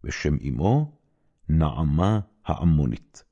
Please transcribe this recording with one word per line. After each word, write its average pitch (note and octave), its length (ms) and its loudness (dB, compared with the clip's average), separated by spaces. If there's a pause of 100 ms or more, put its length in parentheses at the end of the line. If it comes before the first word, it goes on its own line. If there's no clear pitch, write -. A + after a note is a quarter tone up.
ושם D2+ 340 -2 (100)
אמו G#2 500 0 (520)
נעמה D#2+ 720 2 (260)
העמונית. D2+ 880 0